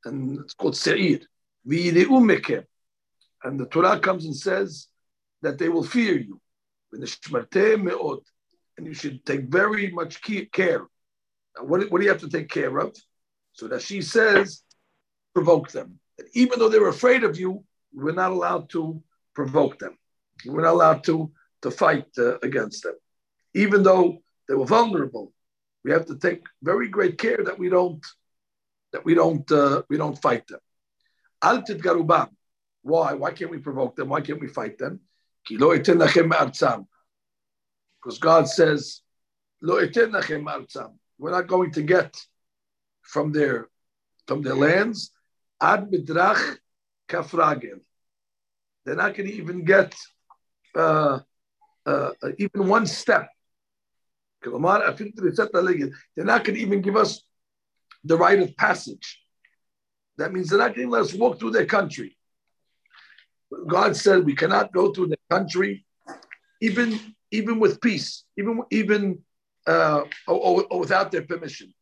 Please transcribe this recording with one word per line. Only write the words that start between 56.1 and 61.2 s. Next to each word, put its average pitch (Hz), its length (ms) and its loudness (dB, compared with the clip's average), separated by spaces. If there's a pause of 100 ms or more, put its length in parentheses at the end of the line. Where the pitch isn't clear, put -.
gonna 214 140 -2
even 202 220 0
give 196 140 -2
us - 280 0 (800)
the 160 120 2
rite 180 240 4
of - 160 -2
passage. - 720 -4 (920)
That - 140 -4
means 185 180 -4
they're 202 100 4
not 233 160 2
gonna 240 140 -4
let 233 120 2
us 151 120 -2
walk 233 260 0